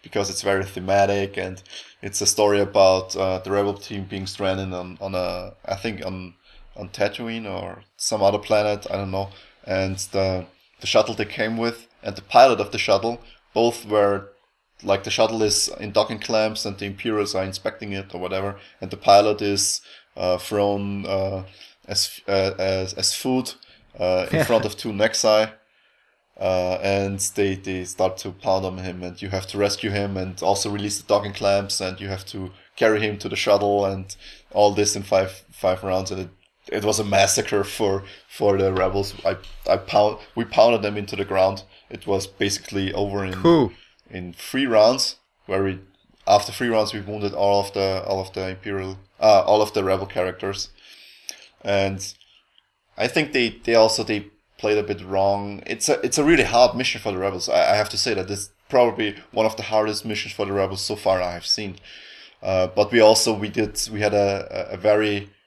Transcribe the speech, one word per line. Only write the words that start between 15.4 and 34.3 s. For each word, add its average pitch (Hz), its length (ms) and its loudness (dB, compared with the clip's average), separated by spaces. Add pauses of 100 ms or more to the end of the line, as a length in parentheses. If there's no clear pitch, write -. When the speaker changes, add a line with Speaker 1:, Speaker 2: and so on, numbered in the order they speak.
Speaker 1:
is 104 260 0 (120)
in 101 120 -10
docking 107 280 0
clamps 110 460 -2
and 98 120 -8
the 101 80 -8
Imperials 101 480 -4
are 95 100 -2
inspecting 98 480 -8
it 95 220 -10
or 90 60 -8
whatever, 95 380 -6 (220)
and 92 100 -10
the - 60 -10
pilot 104 460 6
is, 101 380 -2 (360)
uh, 90 220 -2
thrown, 101 680 -2
uh, 95 380 -2 (440)
as, - 400 -4
uh, 95 300 2
as, 95 360 -2
as - 200 -2
food, 127 400 -2 (440)
uh, 92 320 0
in 160 140 2
Speaker 2:
<laughs> - 60 -2
Speaker 1:
front 110 140 4
of 107 120 -6
two 113 160 -8
Nexi. 107 600 2 (840)
Uh, 92 440 0
and 98 380 -2 (160)
they, 98 180 0
they 92 300 -8
start 92 320 -2
to - 160 -10
pound 95 340 -2
on 92 120 -6
him, 90 260 -10
and 90 180 -12
you 98 60 -10
have 92 180 -4
to - 100 -10
rescue 101 340 -2
him 101 260 -4
and 92 260 -8
also 98 260 0
release 104 320 -6
the - 60 -20
docking 101 260 2
clamps, 101 480 0
and 92 200 -6
you 98 80 -10
have 95 180 -8
to 92 240 -10 (260)
carry 110 240 4
him 107 180 -2
to 101 100 -8
the - 80 -6
shuttle 101 480 2
and 95 320 -6 (340)